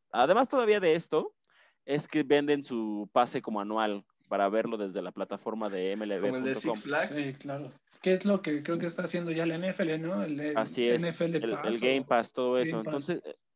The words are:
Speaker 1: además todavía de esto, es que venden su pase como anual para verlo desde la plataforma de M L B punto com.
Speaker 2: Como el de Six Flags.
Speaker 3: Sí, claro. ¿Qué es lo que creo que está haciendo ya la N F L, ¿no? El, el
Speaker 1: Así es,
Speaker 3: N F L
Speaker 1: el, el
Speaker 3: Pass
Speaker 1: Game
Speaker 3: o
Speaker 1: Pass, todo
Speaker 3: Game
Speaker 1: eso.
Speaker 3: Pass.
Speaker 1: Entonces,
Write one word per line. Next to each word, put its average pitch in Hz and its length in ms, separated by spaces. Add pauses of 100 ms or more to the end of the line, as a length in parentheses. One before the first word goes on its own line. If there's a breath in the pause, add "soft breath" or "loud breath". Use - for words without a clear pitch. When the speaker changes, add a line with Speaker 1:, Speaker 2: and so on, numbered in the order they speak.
(120)
Speaker 1:
además 185 360
todavía 214 320
de 165 140
esto, 170 400 (500 soft breath)
es 147 240
que 151 140
venden 143 400
su 107 500
pase 123 300
como 107 180
anual 104 440 (240)
para 101 200
verlo 113 280
desde 98 260
la 90 80
plataforma 101 580
de 95 240
M 107 120
L 104 160
B 101 100
punto - 20
com. 127 80
Speaker 2:
Como 127 60
el 135 80
de - 60
Six 113 220
Flags. 147 340
Speaker 3:
Sí, 139 180
claro. 143 380 (280)
¿Qué 185 140
es 185 100
lo 202 180
que 147 200
creo 170 160
que 170 80
está 170 160
haciendo 170 300
ya 165 120
la 165 120
N 180 120
F 185 140
L, 160 160
¿no? 180 240
El, 151 160
el 147 180
Speaker 1:
Así 117 320
es, 120 140
Speaker 3:
N 170 60
F 165 160
L 165 140
Speaker 1:
el, 113 60
el 113 120
Speaker 3:
Pass 110 240
Speaker 1:
Game 131 200
Speaker 3:
o 127 60
Speaker 1:
Pass, 117 260
todo 127 200
Speaker 3:
Game 127 100
Speaker 1:
eso. 113 200
Speaker 3:
Pass. 107 40
Speaker 1:
Entonces, 147 360 (340)